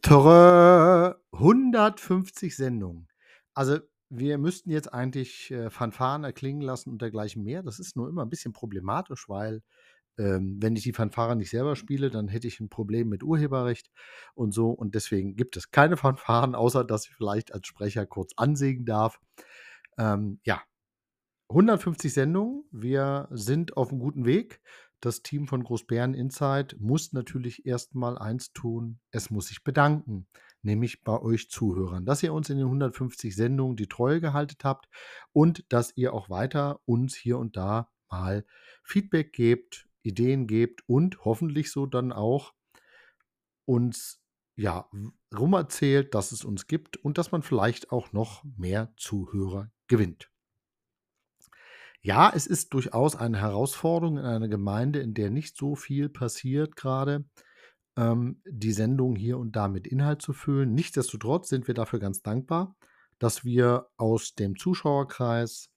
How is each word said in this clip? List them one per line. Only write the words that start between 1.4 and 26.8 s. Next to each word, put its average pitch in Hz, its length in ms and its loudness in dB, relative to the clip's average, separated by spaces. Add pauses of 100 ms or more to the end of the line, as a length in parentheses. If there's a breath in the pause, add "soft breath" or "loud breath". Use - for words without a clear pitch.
Sendungen. 98 520 -6 (460 soft breath)
Also 139 240 2 (320)
wir 139 260 -2
müssten 170 340 -4
jetzt 151 220 -4
eigentlich, 127 580 -6
äh, 117 200 -6
Fanfaren 131 540 -4
erklingen 139 360 -8
lassen 131 300 -8
und 113 100 -12
dergleichen 107 420 -8
mehr. 135 200 -8
Das 123 160 -12
ist - 180 -12
nur 131 140 -6
immer 170 100 -6
ein 117 80 -6
bisschen 123 240 -10
problematisch, 107 760 -8
weil, 110 320 -8 (560 soft breath)
ähm, 98 420 -2
wenn 110 160 2
ich 104 60 -4
die 120 100 -4
Fanfare 117 440 -2
nicht 104 120 -4
selber 135 260 -2
spiele, 139 360 -4
dann 107 180 -6
hätte 120 180 -6
ich - 140 -10
ein 110 80 -10
Problem 113 400 -2
mit 104 140 -4
Urheberrecht 135 680 -2 (440 loud breath)
und 110 180 -2
so. 113 200 2
Und 104 220 -6
deswegen 98 420 -2
gibt 123 200 -4
es - 140 -14
keine 156 260 6
Fanfaren, 131 580 2
außer 120 300 2
dass 107 220 -2
ich - 80 -20
vielleicht 107 400 -4
als 98 120 -10
Sprecher 104 380 -6
kurz - 320 -8
ansägen 135 480 0
darf. 113 340 0 (800 loud breath)
Ähm, 104 460 -2
ja, 95 180 -2 (880)
hundertfünfzig 175 640 2
Sendungen. 202 580 -2
Wir 135 600 -2
sind 135 480 -2
auf 123 120 2
einem 135 100 -6
guten 131 260 -2
Weg. 170 340 0 (400 loud breath)
Das - 220 -4
Team 143 240 -6
von 127 160 -4
Großbären 120 520 -2
Insight 135 680 -2